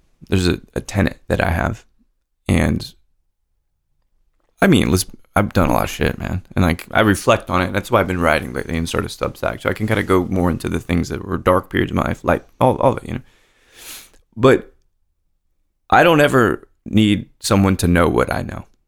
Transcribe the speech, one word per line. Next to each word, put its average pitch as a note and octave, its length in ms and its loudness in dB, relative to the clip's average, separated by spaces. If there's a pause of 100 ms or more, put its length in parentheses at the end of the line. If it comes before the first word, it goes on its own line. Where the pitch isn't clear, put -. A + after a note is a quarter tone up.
(280)
there's F2+ 200 0
a, - 120 -2 (140)
a - 60 -8
tenet - 380 -4 (100)
that - 160 -2
I - 60 0
have, - 340 -4 (640)
and E2 460 -2 (1700)
I G3 60 2
mean, F2 240 4
let's, F#2 160 0 (300)
I've G2+ 160 0
done E2+ 160 2
a B1 40 0
lot G#1 120 0
of - 60 -8
shit, - 280 -4
man, - 240 -8 (140)
and, F#2 80 2
like, E2 260 -2
I - 100 2
reflect G#2+ 500 2
on F2+ 120 0
it. F#2+ 100 -4
That's G2 180 -6
why A#2 100 4
I've F2 80 0
been F#2 120 -4
writing D2+ 320 0
lately C2+ 240 -6
and E2 120 -4
started - 220 -4
Substack, - 500 -6
so - 100 -8
I F#2+ 40 -2
can G#2+ 120 -6
kinda G#2 160 0
go F#2 220 2
more F2+ 260 0
into E2 180 -4
the E2+ 120 -4
things E2+ 300 -2
that - 140 -8
were F#2 140 -6
dark F#2 320 0
periods F2 220 -2
of F2 40 -4
my - 80 0
life, - 200 -8
like, - 220 -2 (140)
all, B2 180 2
all B2+ 140 2
of - 120 -6
it, - 40 -16
you - 80 -8
know. - 60 -10 (1120)
But A#2 380 2 (1160)
I B2+ 120 6
don't E3 180 4
ever B2+ 460 2 (200)
need G#2 420 2 (120)
someone G2 360 2
to - 100 -2
know E2+ 220 4
what A#1+ 240 0
I - 100 -6
know. - 220 -12 (240)